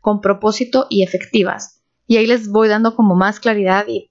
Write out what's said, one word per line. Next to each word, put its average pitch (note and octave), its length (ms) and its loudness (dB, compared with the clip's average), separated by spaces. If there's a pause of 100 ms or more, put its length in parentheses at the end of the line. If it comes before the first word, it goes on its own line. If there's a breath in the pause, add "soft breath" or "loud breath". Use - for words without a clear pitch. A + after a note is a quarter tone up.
con G#3 180 0
propósito G#3+ 680 -2
y F#3+ 140 2
efectivas. - 800 -4 (240)
Y A3+ 100 4
ahí A3 80 2
les A3+ 240 0
voy A3 180 2
dando A3 280 0
como G#3 180 2
más F#3+ 260 0
claridad G3+ 480 0
y A3 240 -8